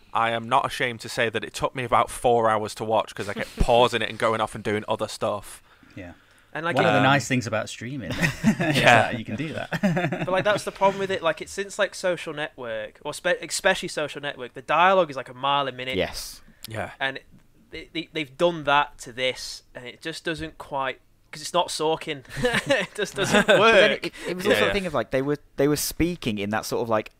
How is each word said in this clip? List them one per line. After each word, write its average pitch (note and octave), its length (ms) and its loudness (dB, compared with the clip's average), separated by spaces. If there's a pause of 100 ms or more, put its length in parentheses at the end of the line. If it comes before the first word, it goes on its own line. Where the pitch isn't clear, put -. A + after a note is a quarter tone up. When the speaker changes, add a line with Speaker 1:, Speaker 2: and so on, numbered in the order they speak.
(140)
Speaker 1:
I A#2 180 0
am A#2 160 -4
not B2+ 180 4
ashamed A#2+ 360 -4
to A#2 80 -12
say A#2+ 200 0
that G#2+ 140 -4
it - 100 -10
took - 220 -4
me C3 80 -4
about A#2 260 4
four A#2 400 4
hours G#2+ 260 0
to A2+ 100 -8
watch A2 280 0
'cause G2 140 -8
I G2+ 60 -6
kept A2 220 -10
Speaker 2:
<laughs> - 40 -2
Speaker 1:
pausing A#2 420 6
it G2+ 80 -4
and G#2+ 80 -12
going A2+ 220 2
off G#2+ 160 -2
and G#2+ 80 -10
doing G#2+ 240 -2
other A2 200 -2
stuff. - 540 -6 (340)
Speaker 3:
Yeah. F2 180 -14 (400)
Speaker 2:
And, D3+ 100 -10
like, E3+ 140 -2
Speaker 3:
One A2+ 80 4
of G#2+ 80 4
the G#2 60 4
Speaker 1:
um, G#2 40 4
Speaker 3:
nice C3+ 240 4
things B2 200 0
about A2 200 -4
streaming B2 440 -10
<laughs> - 0 -
is D#3+ 680 0
Speaker 1:
Yeah. A#2 340 6
Speaker 3:
that A#2+ 80 -6
you G#2+ 60 -10
can G#2+ 100 -8
do D3 180 -6
that. - 160 -8 (120)
<laughs> F3+ 440 0
Speaker 2:
But, - 40 -6
like, F#3 160 0
that's G3+ 180 0
the G3+ 80 -8
problem G3 280 2
with F#3+ 120 -2
it. F#3+ 100 -4
Like, D#3+ 200 0
it's - 100 -14
since, G3 260 -8
like, G3 160 0
Social E3+ 400 -4
Network, A#2+ 720 -8
or D3 100 -8
spe-, F3 280 -2
especially F#3 480 0
Social D3 320 -6
Network, C3+ 320 -10
the C3+ 80 -14
dialogue F3 480 4
is, C3+ 80 -10
like, B2+ 100 -8
a C3 60 -16
mile C#3 340 0
a B2+ 60 -6
minute. B2+ 240 -6
Speaker 4:
Yes. - 440 -4 (280)
Speaker 1:
Yeah. G#2+ 280 -8
Speaker 2:
And C3+ 220 -6 (520)
they, D#3+ 200 -16
they, D#3+ 220 -8
they've C#3 240 -8
done E3+ 260 2
that C#3+ 360 2
to C3 120 -14
this, B2 520 -4 (100)
and B2 120 -14
it A2+ 160 -16
just D#3+ 220 -10
doesn't D#3+ 340 -6
quite, C3+ 440 -6 (320)
'cause D#3 80 -16
it's - 120 -12
not F3 140 2
Sorkin. D#3 560 -2 (180)
<laughs> A#3 280 0
It G#3 260 2
just G3+ 200 -6
doesn't G3 320 2
Speaker 4:
<laughs> - 0 -
But G#3+ 260 8
then E3+ 180 8
Speaker 2:
work. - 140 -4
Speaker 4:
it, D#3+ 80 -6 (160)
it F3+ 80 -4
was F3+ 80 -4
Speaker 1:
Yeah, G3+ 80 4
Speaker 4:
also G#2 100 4
Speaker 1:
yeah. G2+ 60 2
Speaker 4:
a - 40 0
thing F#3 120 -2
of, D3 80 -6
like, A#2+ 180 -2
they C3 100 2
were, C#3+ 160 0 (200)
they C#3 100 4
were D3 80 4
speaking D#3+ 640 -2
in G2+ 140 -4
that G#2+ 140 -2
sort A#2 160 -2
of, A#2+ 60 -4
like, A2 320 0